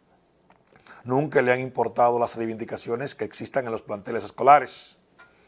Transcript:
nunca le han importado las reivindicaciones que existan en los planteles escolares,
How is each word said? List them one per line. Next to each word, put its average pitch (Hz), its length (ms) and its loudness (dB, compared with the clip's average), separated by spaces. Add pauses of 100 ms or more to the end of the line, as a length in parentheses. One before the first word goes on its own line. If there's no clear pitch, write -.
(1040)
nunca 135 380 2
le 123 100 4
han 127 80 2
importado 120 580 2
las 117 160 -2
reivindicaciones 117 800 -6
que 107 120 -6
existan 120 400 -6
en 113 60 -6
los 110 100 -6
planteles 104 420 -8
escolares, 127 720 2 (520)